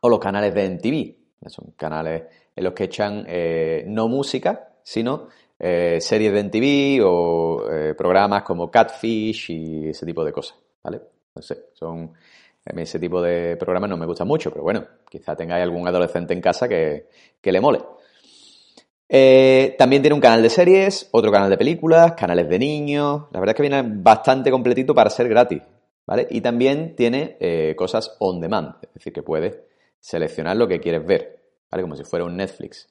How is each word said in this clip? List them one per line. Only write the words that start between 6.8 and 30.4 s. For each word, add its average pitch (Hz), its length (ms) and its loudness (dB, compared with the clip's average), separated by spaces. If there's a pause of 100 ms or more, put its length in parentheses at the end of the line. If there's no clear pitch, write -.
o, 82 680 0
eh, 78 240 -4
programas 98 480 2
como 87 260 -6
Catfish 110 800 0
y 80 400 -8
ese 78 160 -12
tipo 82 180 -6
de 76 80 -4
cosas, - 260 -12 (260)
¿vale? - 180 -12 (320)
No - 80 -18
sé, - 320 -14
son, 82 400 -12 (520)
a - 80 -14
mí 82 100 -8
ese 82 160 -10
tipo 87 220 -2
de 85 360 -2
programas 92 320 -2
no 90 80 -6
me 82 80 -6
gustan 87 220 -6
mucho, 156 240 -2
pero 73 120 -12
bueno, 95 220 -2 (240)
quizá 80 260 -10
tengáis 87 280 -4
algún 87 240 -4
adolescente 90 460 -2
en 90 80 -6
casa - 260 0
que, 78 400 -2 (340)
que 98 100 -2
le 92 80 2
mole. 127 200 2 (1300)
Eh, 131 680 6
también 135 240 6
tiene 151 140 4
un 147 40 -2
canal 113 220 6
de 113 80 6
series, 190 640 4
otro 107 200 4
canal 98 160 4
de 98 100 4
películas, 165 560 4
canales 90 360 0
de 90 80 0
niños. 147 720 -4
La - 80 -8
verdad 101 140 0
es - 20 0
que 147 140 0
viene 139 160 0
bastante 113 640 4
completito 127 460 2
para 123 160 6
ser 123 180 0
gratis, 113 320 2 (460)
¿vale? 117 240 -2
Y 117 100 -4
también 135 540 0
tiene, 127 440 -2
eh, 80 380 -2
cosas 92 420 -6
on 90 220 -2
demand, 85 400 -6
es - 140 -20
decir, - 180 -16
que 73 80 -10
puedes 80 380 -6 (400)
seleccionar 90 580 -6